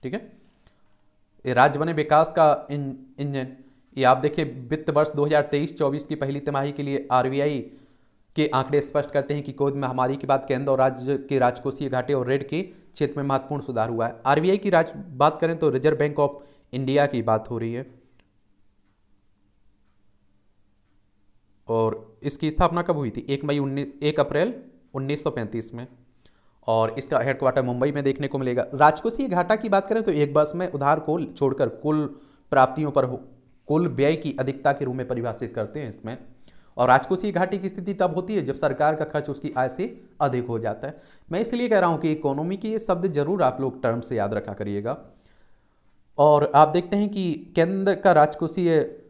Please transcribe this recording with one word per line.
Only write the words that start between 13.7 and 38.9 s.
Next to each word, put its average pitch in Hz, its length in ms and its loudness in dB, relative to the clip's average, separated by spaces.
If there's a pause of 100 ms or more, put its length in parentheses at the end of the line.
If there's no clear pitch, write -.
हुआ 113 160 0
है। 117 100 -6 (100)
आरबीआई 160 300 4
की 196 140 -2
राज-, 165 260 2
बात 151 440 0
करें 165 180 0
तो 156 120 2
रिजर्व 131 260 2
बैंक 147 200 0
of 143 140 2 (420)
इंडिया 135 340 2
की 131 160 -2
बात 110 280 0
हो 120 80 -6
रही 113 160 -4
है। 127 120 -8 (3750)
और 110 540 -2
इसकी 151 280 -4
स्थापना 175 320 0
कब 170 140 -2
हुई 135 140 -4
थी? - 180 -10
एक 139 160 -4
मई 147 140 -2
उन्नी-, 139 440 -6
एक 147 180 0
अप्रैल 156 340 0 (400)
उन्नीस 139 300 -4
सौ 156 60 0
पैंतीस 113 440 -8
में। 120 120 -12 (800)
और 113 240 2
इसका 135 280 -4
हेडक्वार्टर 131 440 0
मुंबई 123 300 0
में 143 120 -4
देखने 139 240 -2
को 139 100 -4
मिलेगा। 127 360 -2
राजकोषीय 160 540 2
घाटा 180 280 0
की 220 120 -6
बात 196 180 2
करें 220 160 -2
तो - 80 -2
एक 147 260 2
वर्ष 151 180 2
में 170 180 -4
उधार 143 280 2
को 151 240 -2
छोड़कर 135 440 0
कुल 151 480 -2 (340)
प्राप्तियों 139 400 4
पर 139 140 4
हो, 123 160 -6 (460)
कुल 160 220 2
व्यय 139 280 2
की 156 240 -6
अधिकता 135 320 0
के 143 120 -2
रूप 127 120 -4
में 127 120 -6
परिभाषित 117 460 -6
करते 107 260 -6
हैं 131 80 -8
इसमें। 110 300 -12 (580)
और 127 120 4
राजकोषीय 185 440 4
घाटे 185 260 0
की 185 100 -6
स्थिति 196 260 -6
तब 180 200 0
होती 180 200 -4
है 175 100 0
जब 135 100 -4
सरकार 151 400 0